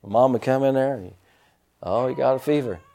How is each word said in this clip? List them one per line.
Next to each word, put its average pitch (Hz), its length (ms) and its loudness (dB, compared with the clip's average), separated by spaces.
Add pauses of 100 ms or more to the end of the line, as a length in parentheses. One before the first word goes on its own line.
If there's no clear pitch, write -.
Mom 120 280 4
would 117 100 -2
come 135 220 0
in 135 100 2
there, 135 200 0
and, 92 200 -12 (680)
"Oh, 117 260 -2
you 131 80 -4
got 135 180 2
a 131 60 -2
fever, 127 400 -2 (140)